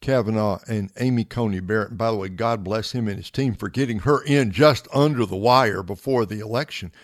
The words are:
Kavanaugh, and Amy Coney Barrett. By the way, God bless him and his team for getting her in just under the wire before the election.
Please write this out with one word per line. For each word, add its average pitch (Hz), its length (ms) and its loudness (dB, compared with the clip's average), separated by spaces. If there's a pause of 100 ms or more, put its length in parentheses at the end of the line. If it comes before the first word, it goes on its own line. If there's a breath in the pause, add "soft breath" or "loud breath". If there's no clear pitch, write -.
Kavanaugh, 107 640 0
and 104 320 -4
Amy 123 260 2
Coney 104 360 -2
Barrett. 107 360 -2
By 113 140 0
the 113 60 0
way, 98 120 -6
God 110 360 -2
bless 107 260 -4
him 120 160 -4
and 98 120 -4
his 92 120 -14
team 131 240 -2
for 104 140 -8
getting 120 320 -2
her 139 240 4
in 143 260 2
just 135 420 4
under 139 320 2
the 95 120 -4
wire 110 480 4
before 110 420 -2
the 104 140 -8
election. 107 500 -6 (140 loud breath)